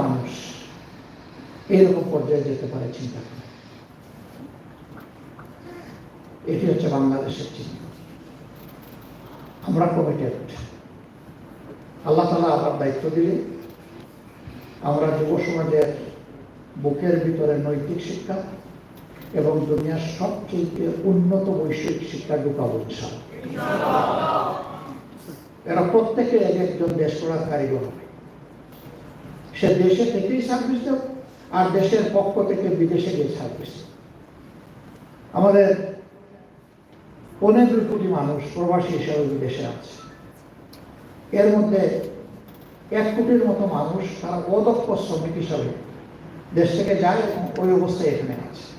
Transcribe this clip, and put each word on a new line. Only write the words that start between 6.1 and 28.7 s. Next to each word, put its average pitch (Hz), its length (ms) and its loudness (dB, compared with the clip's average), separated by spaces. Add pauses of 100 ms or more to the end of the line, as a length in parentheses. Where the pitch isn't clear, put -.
এটি - 200 0
হচ্ছে 151 240 0
বাংলাদেশের 135 600 0
চিহ্ন। - 240 -12 (1900)
আমরা 170 180 2 (100)
কমিটেড। 147 400 -2 (1700)
আল্লাহ - 240 4
তাআলা 165 260 2
আবার 143 240 0
দায়িত্ব 139 220 -2 (120)
দিলে 170 200 2 (1500)
আমরা 151 180 2 (100)
যুব 151 140 0 (140)
সমাজের 160 420 2 (960)
বুকের 156 320 2 (100)
ভিতরে 151 300 2 (100)
নৈতিক 147 340 -4 (100)
শিক্ষা 190 280 -8 (1040)
এবং 151 140 2 (160)
দুনিয়ার 160 340 0 (140)
সবচেয়ে 170 680 -4 (220)
উন্নত 185 360 4 (140)
বৈষয়িক 156 420 -2 (100)
শিক্ষা 147 320 -4
ঢুকাবো 127 320 -2 (100)
ইনশাআল্লাহ। - 400 -10 (2500)
এরা 175 220 4
প্রত্যেকে 226 460 4 (120)
এক 180 160 2
একজন 170 260 0 (100)
দেশ 151 180 2
গড়ার 160 300 -2
কারিগর 135 380 0
হবে। - 160 -14 (1500)